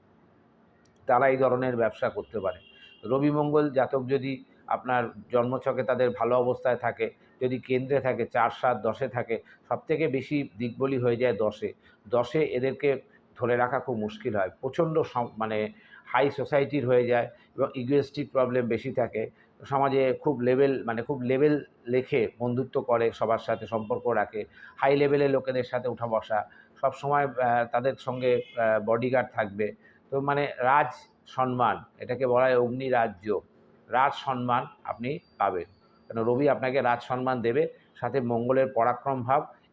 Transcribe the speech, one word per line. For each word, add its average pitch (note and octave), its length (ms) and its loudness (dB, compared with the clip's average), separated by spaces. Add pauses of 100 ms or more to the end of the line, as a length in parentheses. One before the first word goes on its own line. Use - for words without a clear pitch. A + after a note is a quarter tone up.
(1040)
তারা C3 220 4
এই C3+ 100 4
ধরনের B2+ 380 2
ব্যবসা A2+ 340 0
করতে G#2 300 -8
পারে। F#2+ 200 -4 (440)
রবি C3+ 280 0
মঙ্গল D3 380 2
জাতক B2+ 380 0
যদি C3 360 -2 (240)
আপনার A#2+ 360 0 (280)
জন্মছকে B2 520 0
তাদের B2 260 2
ভালো A#2+ 280 0
অবস্থায় B2 380 0
থাকে, A2+ 340 -2 (320)
যদি B2+ 180 -2
কেন্দ্রে C3 400 0
থাকে, A#2+ 260 0
চার, A#2 240 2
সাত, B2 280 0
দশে A2 300 -4
থাকে, A#2 320 -4 (300)
সবথেকে D3+ 380 -2
বেশি C#3 500 -4
দিকবলি B2 400 -2
হয়ে A#2+ 200 0
যায় A#2+ 160 2
দশে। G#2 400 -2 (360)
দশে B2 340 0
এদেরকে C3+ 580 -2 (360)
ধরে A#2+ 200 0
রাখা B2 220 0
খুব A#2+ 180 -4
মুশকিল G#2+ 380 -4
হয়, F#2+ 140 0 (120)
প্রচণ্ড D#3+ 400 0
সম-, A#2+ 360 -4
মানে G#2+ 340 -4 (340)
হাই C#3 260 2
সোসাইটির C#3 560 -2
হয়ে B2 200 4
যায় A#2+ 220 2 (260)
এবং C3 200 -2
ইগোয়েস্টিক C#3 560 -2
প্রবলেম B2 360 2
বেশি A2+ 260 -4
থাকে। A2+ 360 -2 (360)
সমাজে C3+ 480 2
খুব B2+ 260 -2
লেভেল, B2+ 440 4
মানে A#2 200 -4
খুব C3 180 -6
লেভেল C3+ 440 2 (260)
রেখে B2+ 360 0 (120)
বন্ধুত্ব B2 420 -2
করে, A#2 300 2
সবার A2 260 0
সাথে A2 300 -4
সম্পর্ক A2 400 -4
রাখে, G#2+ 380 0 (320)
হাই C#3 180 4
লেভেলের C#3+ 340 4
লোকেদের C3 340 0
সাথে B2 240 -4
উঠা A#2 200 -4
বসা, A2 420 -2 (320)
সবসময়, C#3 460 0
আহ, B2 440 2
তাদের B2 280 0
সঙ্গে, B2 420 0 (160)
আহ, A2 280 4
বডিগার্ড B2 480 2
থাকবে। G#2 400 -4 (360)
তো C#3 120 -2
মানে C#3+ 260 0 (100)
রাজ C#3+ 360 4 (320)
সম্মান, B2 580 0 (160)
এটাকে B2 280 -2
বলা B2 180 4
হয় B2+ 120 4
অগ্নিরাজ্য, A#2+ 840 0 (460)
রাজ B2+ 260 2
সম্মান B2 520 -2 (180)
আপনি C#3 360 -6 (180)
পাবেন, F#2 260 0 (440)
কেন A2+ 160 -4
রবি B2+ 260 4
আপনাকে C3 320 0
রাজ A#2+ 200 2
সম্মান B2+ 400 -4
দেবে, B2+ 260 0 (280)
সাথে B2+ 260 -4
মঙ্গলের A#2+ 460 2
পরাক্রম B2 560 0
ভাব C#3 220 2 (280)